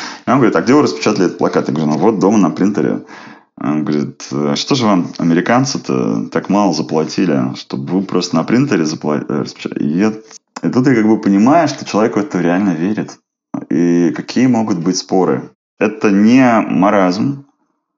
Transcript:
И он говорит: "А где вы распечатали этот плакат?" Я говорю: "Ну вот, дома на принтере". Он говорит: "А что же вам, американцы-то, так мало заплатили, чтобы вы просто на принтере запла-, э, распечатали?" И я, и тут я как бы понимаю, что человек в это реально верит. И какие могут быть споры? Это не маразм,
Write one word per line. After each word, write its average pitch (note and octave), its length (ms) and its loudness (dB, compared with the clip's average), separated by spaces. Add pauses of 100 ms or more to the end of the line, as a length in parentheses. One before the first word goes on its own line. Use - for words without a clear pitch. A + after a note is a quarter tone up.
(260)
И - 40 -2
он A#2+ 80 2
говорит: A#2+ 180 4
"А E2 60 2
где G#2+ 120 2
вы D3 100 6
распечатали G#2+ 420 0
этот D#2+ 120 -2
плакат?" - 300 0
Я B1+ 60 -2
говорю: D2+ 180 -2
"Ну D2 60 -2
вот, G2+ 220 2
дома G#2 180 4
на F#2+ 120 4
принтере". D2 520 0 (600)
Он D2+ 220 -2
говорит: C#2+ 480 -4
"А C#2+ 240 -2
что - 200 -2
же B2 100 0
вам, F#2+ 220 2 (100)
американцы-то, E2 1120 0
так - 180 -4
мало G2 240 2
заплатили, D2+ 840 -2
чтобы C#2 360 -8
вы F#2+ 100 0
просто F2+ 320 -2
на D#2+ 80 0
принтере G#2 420 0
запла-, D2+ 420 -4
э, C#2+ 140 -2
распечатали?" - 420 -8
И D2+ 140 -2
я, G#2+ 160 2 (500)
и B2+ 60 -2
тут B2+ 180 2
я C3+ 80 4
как A2 120 2
бы A2 120 4
понимаю, B2+ 480 4
что - 180 -8
человек G#2+ 300 0
в G#2 40 0
это G2+ 200 -4
реально F2+ 320 0
верит. E2+ 460 -4 (520)
И F2 460 2
какие A#2 320 0
могут A2 300 0
быть F2 200 -2
споры? D#2 540 -2 (280)
Это G#2+ 320 0
не A2+ 500 4
маразм, G2+ 840 0 (520)